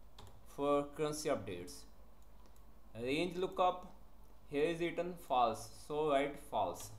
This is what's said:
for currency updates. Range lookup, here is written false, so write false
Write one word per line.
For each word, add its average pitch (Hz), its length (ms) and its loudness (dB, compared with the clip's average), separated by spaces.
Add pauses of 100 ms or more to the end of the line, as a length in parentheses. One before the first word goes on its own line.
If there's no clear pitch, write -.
(560)
for 143 320 4 (100)
currency 151 320 0
updates. 95 540 -2 (1160)
Range 165 380 2
lookup, 185 560 2 (560)
here 147 200 4
is 165 100 0
written 170 340 0 (140)
false, 123 420 4 (180)
so 151 220 2
write 143 300 4 (100)
false 92 500 0